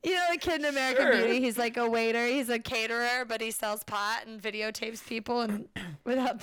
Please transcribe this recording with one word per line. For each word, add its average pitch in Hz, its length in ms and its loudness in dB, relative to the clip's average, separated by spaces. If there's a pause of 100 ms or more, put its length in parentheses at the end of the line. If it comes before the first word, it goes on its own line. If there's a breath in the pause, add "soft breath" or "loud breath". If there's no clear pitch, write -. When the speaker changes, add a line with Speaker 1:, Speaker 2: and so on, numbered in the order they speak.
Speaker 1:
You 359 140 0
know 349 160 2
the 349 60 0
kid 320 240 0
in 294 40 0
American 262 420 2
Speaker 2:
Sure. 277 100 8
Speaker 1:
Beauty? 233 240 4
He's, 233 160 0
like, 233 180 0
a 240 120 0
waiter. 226 380 2
He's 254 240 0
a 240 80 0
caterer, 240 720 0
but 226 140 -2
he 226 100 -4
sells 214 320 -2
pot 208 420 -2
and 220 160 -12
videotapes 220 640 -4
people 240 360 -2
and 214 260 -2 (180)
<clears throat> 160 200 -12
without 247 380 0